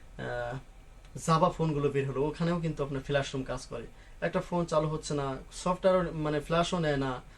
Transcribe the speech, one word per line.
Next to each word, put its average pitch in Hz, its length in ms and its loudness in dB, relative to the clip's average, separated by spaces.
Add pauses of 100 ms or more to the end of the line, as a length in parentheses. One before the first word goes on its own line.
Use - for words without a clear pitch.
(180)
আহ, 123 400 -4 (680)
জাভা 165 240 6
ফোনগুলো 147 380 2
বের 135 220 0
হলো, 131 120 0
ওখানেও 170 380 0
কিন্তু 156 240 -2
আপনার 135 180 -4
ফ্ল্যাশ 139 320 0
রুম 131 100 -2
কাজ 127 220 -6
করে। 117 200 -10 (340)
একটা 185 200 0
ফোন 175 240 0
চালু 156 240 2
হচ্ছে 151 260 -2
না, 139 220 0 (160)
সফটওয়্যার 185 600 4
মানে 151 280 0
ফ্ল্যাশও 170 380 2
নেয় 151 180 4
না, 131 240 0 (180)